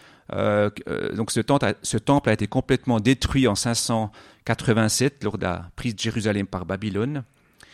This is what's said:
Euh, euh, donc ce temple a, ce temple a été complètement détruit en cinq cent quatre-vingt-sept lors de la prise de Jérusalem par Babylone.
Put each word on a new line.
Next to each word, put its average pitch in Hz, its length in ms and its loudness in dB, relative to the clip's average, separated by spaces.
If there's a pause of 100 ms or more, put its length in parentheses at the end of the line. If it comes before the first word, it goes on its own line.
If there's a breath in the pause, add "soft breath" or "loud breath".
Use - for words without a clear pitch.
(320 soft breath)
Euh, 104 380 2 (160)
euh, - 300 -4
donc 110 160 -4
ce 117 80 0
temple 139 240 2
a, 104 180 0
ce - 140 -2
temple 139 320 2
a 107 60 4
été 104 120 0
complètement 127 540 0
détruit 127 480 2
en 101 80 2
cinq 117 180 -2
cent 113 380 -2 (320 loud breath)
quatre-vingt-sept 113 800 2
lors 104 140 -2
de 92 60 -4
la 87 300 -4
prise 117 220 -4
de - 40 -10
Jérusalem 104 460 0
par 92 200 -6
Babylone. 107 580 -4 (500 soft breath)